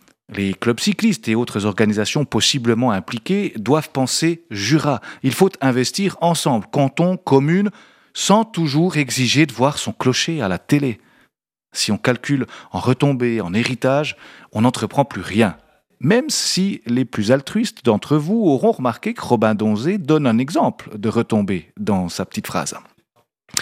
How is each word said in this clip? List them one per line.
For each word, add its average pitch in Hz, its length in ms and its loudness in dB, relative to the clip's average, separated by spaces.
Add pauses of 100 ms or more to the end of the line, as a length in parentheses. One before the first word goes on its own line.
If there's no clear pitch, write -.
(340)
Les 135 200 -2
clubs 120 260 -2
cyclistes - 480 0
et 113 80 0
autres 113 300 -2
organisations 107 580 0
possiblement 117 680 0
impliquées 185 680 -4
doivent 127 340 0
penser 165 580 -2
Jura. 123 520 0 (200)
Il 131 120 0
faut 190 160 4 (100)
investir 131 600 0
ensemble, 156 500 0
canton, 170 460 0
commune, 165 520 2 (440)
sans 220 320 2
toujours 165 500 0
exiger 131 500 2
de 143 80 -4
voir 135 240 2
son - 140 -6
clocher 135 500 -2
à 104 60 0
la 90 100 -2
télé. 143 420 0 (760)
Si - 180 -2
on 101 60 0
calcule 127 500 -2 (240)
en 92 80 -6
retombées, 123 600 2
en 90 120 -6
héritage, 131 640 0 (380)
on 107 80 -2
n'entreprend 123 420 0
plus - 180 -8
rien. 95 360 0 (420)
Même 233 300 2
si - 580 -2
les 123 180 0
plus 107 260 0
altruistes 175 520 -2
d'entre 117 320 2
vous 190 300 0
auront 160 260 4
remarqué 131 420 -2
que - 80 -12
Robin 110 340 2
Donzé 107 420 0
donne 151 280 2
un 113 140 4
exemple 135 580 -2
de 107 120 -4
retombées 104 680 -2
dans 95 300 -2
sa 90 180 -6
petite - 220 -10
phrase. - 280 -6 (880)